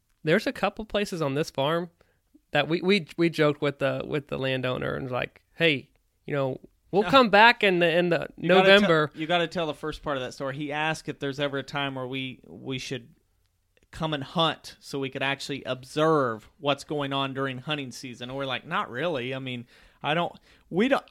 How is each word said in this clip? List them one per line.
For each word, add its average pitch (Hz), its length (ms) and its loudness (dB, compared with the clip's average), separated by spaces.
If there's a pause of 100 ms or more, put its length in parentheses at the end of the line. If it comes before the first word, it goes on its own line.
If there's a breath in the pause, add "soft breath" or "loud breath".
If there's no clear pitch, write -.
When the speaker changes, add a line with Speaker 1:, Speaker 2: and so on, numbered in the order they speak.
(240)
Speaker 1:
there's 170 240 2
a 269 60 0
couple 208 320 -4
places 202 360 -2
on 135 140 0
this 160 140 -2
farm 165 400 -2 (640)
that 143 160 2
we, 165 140 -2
we, 185 260 2 (100)
we 170 120 4
joked 147 320 2
with 143 180 -2
the, 131 260 -2
with 139 220 -6
the 143 100 -6
landowner 131 580 -2
and 147 80 -6
was 127 80 -8
like, - 300 -6 (140)
"Hey, 151 340 0 (360)
you - 100 -6
know, 135 240 -2 (320)
we'll 190 120 2
Speaker 2:
<laughs> 175 60 -2
Speaker 1:
come 254 200 6
back 214 340 8
in 185 160 4
the, 170 180 4
in 175 120 2
the 151 180 0 (100)
Speaker 2:
You 165 120 -2
gotta 190 220 8
Speaker 1:
November." 170 360 6
Speaker 2:
tell, 151 140 -12
you 156 60 -4
gotta 170 200 0
tell 165 200 -4
the 147 60 -4
first 151 300 -10
part 147 140 -4
of 127 60 -4
that 127 100 -8
story. 135 220 -8
He 143 160 -8
asked 156 380 -4
if 139 100 -10
there's 139 200 -6
ever 139 200 -2
a 131 40 -6
time 139 320 -6
where 127 120 -6
we, 131 380 -8
we 127 340 -8
should 127 300 -8 (800)
come 160 220 -6
and 135 100 -6
hunt - 580 -2
so - 180 -10
we 135 100 -6
could 131 140 -6
actually 139 420 -6
observe 131 840 0 (100)
what's 139 240 -2
going 143 300 -4
on 135 200 -2
during 131 260 -4
hunting 139 320 -6
season. 123 380 -12
And 135 80 -8
we're 139 80 -4
like, 123 200 -6
"Not 180 240 -4
really. 131 460 -4
I 131 40 -8
mean, 127 260 -8 (360 soft breath)
I 139 120 -2
don't, 170 200 0 (360 soft breath)
we 208 180 2
don't, 262 240 2